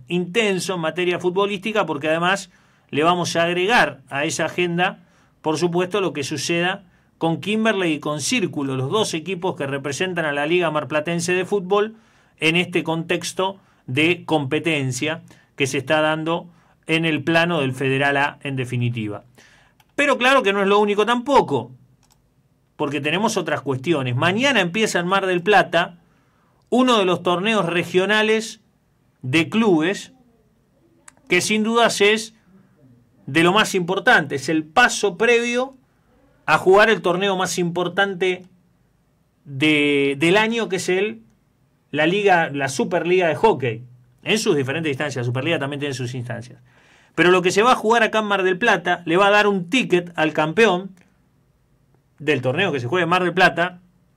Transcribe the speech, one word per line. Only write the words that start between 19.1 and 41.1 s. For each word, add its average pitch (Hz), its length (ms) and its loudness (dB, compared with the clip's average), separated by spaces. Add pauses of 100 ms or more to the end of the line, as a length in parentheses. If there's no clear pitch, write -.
Pero 285 220 2
claro 254 260 4
que 196 100 2
no 202 80 0
es 190 60 2
lo 202 120 4
único 208 260 2
tampoco, 170 680 0 (1040)
porque 147 240 -4
tenemos 180 380 -2
otras 160 240 -2
cuestiones. 135 540 -2
Mañana 208 440 2
empieza 196 400 0
en 170 80 -2
Mar 190 180 0
del 180 160 0
Plata 175 580 2 (720)
uno 247 280 4
de 196 80 2
los 175 180 0
torneos 185 440 0
regionales 196 920 0 (640)
de 139 280 0
clubes, 196 640 0 (1160)
que 175 120 2
sin 214 220 0
dudas 226 380 2
es 214 340 2 (920)
de 151 160 2
lo 175 100 4
más 202 220 2
importante, 185 600 2
es 135 140 -6
el 156 140 0
paso 202 540 0
previo 240 600 0 (720)
a 156 100 4
jugar 202 320 6
el 196 120 2
torneo 185 340 0
más 185 220 -4
importante 180 880 -2 (1000)
de, 143 760 2
del 170 180 4
año, 220 320 0
que 190 60 -4
es 175 140 -4
el, 202 320 -2 (680)